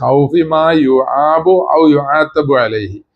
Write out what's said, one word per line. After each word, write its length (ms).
ഖൗഫി 400
മാ 300
യുആബു 960
ഔ 80
യുആതബു 680
അലൈഹി. 480